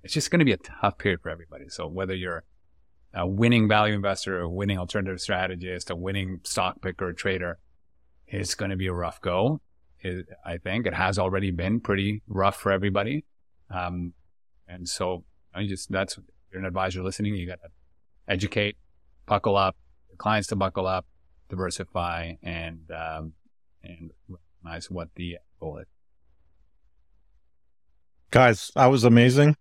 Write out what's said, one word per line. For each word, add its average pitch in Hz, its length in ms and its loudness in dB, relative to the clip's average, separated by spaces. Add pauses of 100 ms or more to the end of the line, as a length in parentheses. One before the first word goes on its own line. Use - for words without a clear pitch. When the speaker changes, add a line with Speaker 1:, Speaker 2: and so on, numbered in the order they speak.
Speaker 1:
It's - 100 -8
just - 180 -2
gonna 170 120 6
be 131 80 6
a 92 60 2
tough - 400 -4
period 92 240 0
for 85 80 -8
everybody. 80 400 -14
So 80 180 -8
whether 92 280 -4
you're 90 280 -6 (720)
a 90 140 -2
winning 113 420 4
value 107 240 4
investor, 98 480 -2
a 85 80 -4
winning 98 300 -2
alternative 95 420 -4
strategist, 92 720 -4
a 87 40 -6
winning 92 480 -6
stock - 380 -4
picker, 92 280 -6
a 85 60 -8
trader, 90 440 -4 (680)
it's 98 280 -4
gonna 95 200 -4
be 92 120 -2
a 90 60 -2
rough 87 280 -6
go. 101 400 0 (440)
It, 90 200 -6 (200)
I 87 120 -8
think 101 280 -4
it 87 80 -2
has 92 240 0
already 95 340 0
been 92 280 0
pretty 101 480 -2
rough 95 320 0
for 98 140 2
everybody. 101 500 0 (500)
Um, 90 380 -6 (560)
and 90 220 -14
so 90 340 -4 (300)
I 98 120 -4
just, 98 240 -8
that's, 95 280 -2
if 98 80 -20 (260)
you're 95 80 -10
an 95 80 -6
advisor 92 340 -4
listening, 101 340 -4
you 87 120 -6
gotta 87 220 -12 (580)
educate, 104 480 -2 (500)
buckle 104 300 2
up, 95 220 2 (320)
your - 80 -20
clients 107 320 0
to 107 80 -2
buckle 95 300 -2
up, 92 180 -2 (420)
diversify, 87 840 -6 (100)
and, 82 480 -10
um, 80 400 -8 (500)
and 82 300 -18 (160)
recognize 85 640 -16
what 85 240 -8
the 87 220 -10 (240)
goal 78 160 -10
is. 69 80 -16 (2500)
Speaker 2:
Guys, 120 440 6
that 123 120 8
was 127 160 6
amazing. 127 580 8